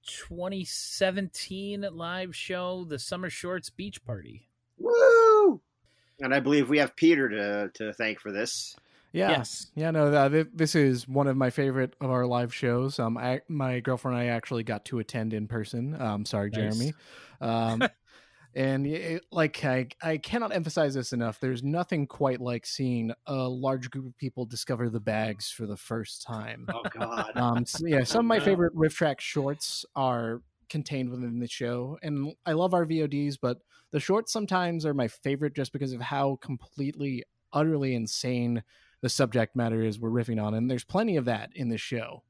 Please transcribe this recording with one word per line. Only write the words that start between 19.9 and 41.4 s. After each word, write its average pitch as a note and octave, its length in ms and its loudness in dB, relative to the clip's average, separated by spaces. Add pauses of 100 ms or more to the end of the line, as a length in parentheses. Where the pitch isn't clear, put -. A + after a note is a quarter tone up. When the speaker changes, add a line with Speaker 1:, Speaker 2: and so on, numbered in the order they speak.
Speaker 3:
I D#3+ 140 0
cannot A3 360 -2
emphasize D#3 400 2
this C3 180 -4
enough. A#2 280 -2
There's B2+ 240 -2
nothing D#3 420 0
quite B2+ 340 0
like B2 280 -4
seeing A#2+ 440 -2 (140)
a C#3+ 100 -4
large B2+ 540 -2
group C3+ 160 -10
of B2+ 100 -16
people B2+ 300 -6
discover A#2+ 440 -4
the A2 100 -2
bags G#2+ 500 -2
for A2+ 160 -8
the G2+ 120 -6
first - 440 -8
time. A2+ 500 -10
Speaker 2:
Oh, A2+ 120 -8 (120)
God. A2+ 400 -6
Speaker 3:
Um, A#2+ 240 2
s-, - 240 -6
yeah, D3 200 2
some A#3 220 2
of - 20 0
my A3+ 80 4
Speaker 2:
Oh, G#3 40 2
no. - 60 -2
Speaker 3:
favorite F3 300 4
Riff D#3+ 180 2
Track D3 280 0
shorts - 640 -4 (100)
are A#2+ 460 0 (280)
contained C3+ 400 -4
within B2 300 -6
the A#2+ 80 -4
show. B2 560 -4
And D3 300 -4 (120)
I E3 80 2
love F3+ 220 4
our E3+ 100 4
V D#3+ 160 0
O D3+ 60 2
Ds, C#3+ 300 -2
but B2+ 200 -2 (320)
the D3 100 -2
shorts G#3+ 320 0
sometimes F3+ 540 0
are D3 80 0
my C3 140 0
favorite C#3+ 480 -4
just C3+ 180 -4
because C3+ 200 -4
of A#2+ 80 -8
how C#3 400 0
completely, C#3 840 -6 (280)
utterly D3 440 2
insane A#2+ 680 -2 (400)
the A2+ 80 0
subject A#2 460 2
matter A2+ 260 0
is A2 160 0
we're A2+ 120 -4
riffing A2+ 340 0
on. G#2+ 100 0
And A#2 160 0
there's B2 140 -2
plenty G3+ 320 0
of C3+ 100 2
that A2+ 300 -2